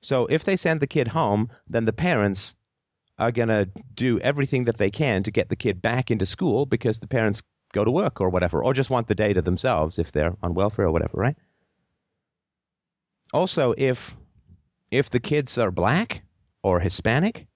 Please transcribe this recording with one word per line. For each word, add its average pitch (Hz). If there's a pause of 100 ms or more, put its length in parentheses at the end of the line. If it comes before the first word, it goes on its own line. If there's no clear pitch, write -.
So 127
if 151
they 190
send 160
the 143
kid 127
home, 110 (180)
then 113
the 110
parents 110 (640)
are 117
gonna 110 (280)
do 120
everything 135
that 117
they 98
can 107
to 107
get -
the 92
kid 95
back 120
into 104
school 127
because 120
the -
parents 110 (300)
go 104
to 117
work 170
or 92
whatever, 87
or 131
just 131
want 120
the 104
day 104
to 92
themselves 87
if 85
they're 82
on 87
welfare 98
or 82
whatever, 80
right? 127 (2000)
Also, 143
if, 127 (760)
if 135
the 127
kids 147
are 110
black 110 (400)
or 90
Hispanic 117